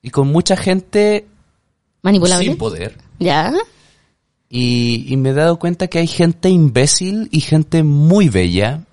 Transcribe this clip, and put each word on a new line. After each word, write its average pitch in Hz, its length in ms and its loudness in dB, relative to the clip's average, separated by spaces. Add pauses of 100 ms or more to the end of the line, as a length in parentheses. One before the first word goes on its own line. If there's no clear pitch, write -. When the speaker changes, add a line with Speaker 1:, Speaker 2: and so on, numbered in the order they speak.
Speaker 1:
y - 100 -14
con 139 200 0
mucha 180 260 0
gente 208 680 -2 (720)
Speaker 2:
¿Manipulable? 180 440 2
Speaker 1:
sin 294 120 -4
poder. 107 400 -8 (220)
Speaker 2:
¿Ya? 165 340 -2 (1000)
Speaker 1:
Y, 120 600 -2
y 131 60 -2
me 131 120 0
he 135 40 -2
dado 165 260 0
cuenta 175 280 -4
que 165 120 -4
hay 165 80 0
gente 170 420 0
imbécil 175 840 2
y - 100 -2
gente 156 420 0
muy 156 460 4
bella 95 520 0 (120)